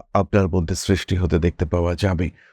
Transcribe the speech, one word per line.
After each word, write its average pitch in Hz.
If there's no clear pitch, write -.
আপনার 98
মধ্যে 90
সৃষ্টি 95
হতে 90
দেখতে 87
পাওয়া 87
যাবে। 90